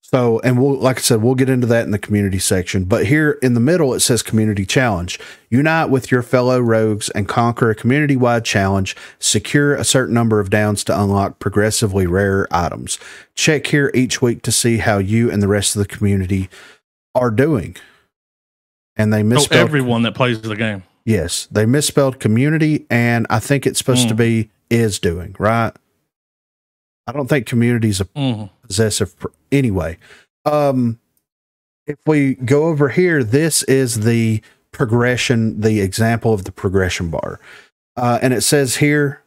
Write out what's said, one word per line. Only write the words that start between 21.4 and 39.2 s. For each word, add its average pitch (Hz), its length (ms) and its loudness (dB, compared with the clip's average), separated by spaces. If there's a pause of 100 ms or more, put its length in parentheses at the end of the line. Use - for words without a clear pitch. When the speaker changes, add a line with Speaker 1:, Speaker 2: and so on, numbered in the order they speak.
Speaker 1:
they 107 160 2
misspelled 135 540 0
community, 151 680 0
and 117 380 2
I 113 120 0
think - 260 -2
it's - 120 -2
supposed 123 280 0
to 110 80 0
Speaker 2:
Mm. 107 40 -2
Speaker 1:
be 113 320 0 (200)
is 117 300 0
doing, 87 400 -4
right? 113 320 0 (1400)
I 120 40 -10
don't 139 160 -4
think 143 180 0
community's 117 540 0
a 95 40 -2
Speaker 2:
Mm-hmm. 123 400 -4 (220)
Speaker 1:
Possessive 104 520 -2
pr-, - 100 -10 (220)
anyway. 95 480 -2 (460)
Um, 135 540 0 (880)
if 147 200 -12
we 143 280 2
go 135 300 0
over 147 240 0
here, 165 360 0
this 147 400 0
is 127 360 0
the 113 420 0 (300)
progression, 120 880 0
the 107 200 2
example 113 520 0
of 98 120 -2
the - 80 -12
progression 92 580 -2
bar. - 300 -8 (560)
Uh, 123 240 0
and 127 140 2
it - 80 -2
says 143 340 0
here 147 500 0